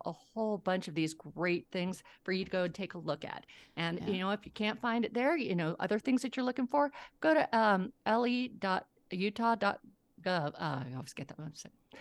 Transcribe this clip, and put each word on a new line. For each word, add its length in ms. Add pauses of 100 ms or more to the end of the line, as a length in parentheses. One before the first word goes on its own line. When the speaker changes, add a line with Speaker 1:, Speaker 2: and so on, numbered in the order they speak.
Speaker 1:
a 80
whole 460
bunch 280
of 80
these 200
great 580
things 300 (220)
for 80
you 120
to 60
go 140
and 100
take 180
a 60
look 260
at. 220 (300)
And, 240
Speaker 2:
Yeah. 80
Speaker 1:
you 100
know, 140
if 120
you 80
can't 260
find 280
it 80
there, 200
you 220
know, 240
other 180
things 220
that 160
you're 80
looking 220
for, 260 (280)
go 120
to, 260
um, 360 (100)
L 220
E 220
dot 380 (240)
utah 440
dot 260 (400)
gov. 340
Uh, 300
I 100
always 200
get 140
that 100
one. 160 (460)